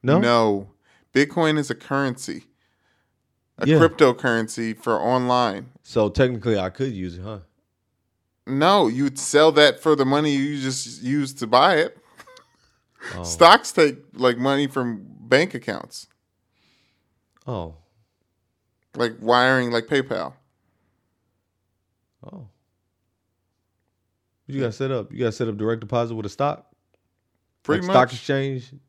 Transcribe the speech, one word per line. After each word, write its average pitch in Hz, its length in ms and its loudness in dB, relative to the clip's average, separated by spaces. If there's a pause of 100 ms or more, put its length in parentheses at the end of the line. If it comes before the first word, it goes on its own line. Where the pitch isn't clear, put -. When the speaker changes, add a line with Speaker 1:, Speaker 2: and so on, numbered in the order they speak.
Speaker 1:
No? 135 160 2
Speaker 2:
No. 110 500 2 (440)
Bitcoin 151 460 0
is 139 120 -4
a - 40 -4
currency. 135 680 -6 (1120)
A - 80 -4
Speaker 1:
Yeah. 151 120 4
Speaker 2:
cryptocurrency 120 960 2
for 113 240 -2
online. 123 720 -2 (120)
Speaker 1:
So 107 260 0
technically 117 500 0
I 95 120 -4
could 131 220 -8
use 92 260 -10
it, 92 40 -16
huh? 104 180 -14 (1040)
Speaker 2:
No, 151 420 2
you'd 135 300 -4
sell 151 340 4
that 147 280 4
for 156 140 2
the 139 120 0
money 143 280 0
you 143 240 -4
just 131 440 -8
used 135 360 -4
to 123 80 -8
buy 139 300 4
it. 156 220 -2 (1160)
Speaker 1:
Oh. 90 80 -12
Speaker 2:
Stocks 87 480 6
take, 147 260 2 (160)
like, 123 240 0
money 139 280 0
from 120 380 -6 (160)
bank 131 340 2
accounts. - 520 -10 (1400)
Speaker 1:
Oh. 87 280 -10 (1200)
Speaker 2:
Like 120 240 -4
wiring, 123 500 2
like 117 160 -2
PayPal. 127 480 -4 (1900)
Speaker 1:
Oh. 175 220 -20 (2000)
You 135 140 -8
gotta 120 120 -4
set 135 180 -6
up, 120 220 -6
you - 80 -14
gotta 117 120 -2
set 113 160 -4
up 107 80 -8
direct 113 240 -4
deposit 117 360 -4
with 110 100 -10
a 98 40 -8
stock? - 360 -6 (960)
Speaker 2:
Pretty 160 200 -2
Speaker 1:
Like 180 100 -4
stock 127 160 4
Speaker 2:
much. 127 60 -12
Speaker 1:
exchange? 135 580 -6 (160)